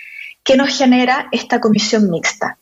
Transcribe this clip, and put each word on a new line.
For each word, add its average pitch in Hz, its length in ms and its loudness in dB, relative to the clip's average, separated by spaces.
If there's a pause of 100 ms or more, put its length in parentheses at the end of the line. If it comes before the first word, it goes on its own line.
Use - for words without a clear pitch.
(440)
que 269 120 4
nos 277 220 0
genera 254 540 2
esta 240 280 -2
comisión 214 520 2
mixta. - 500 -6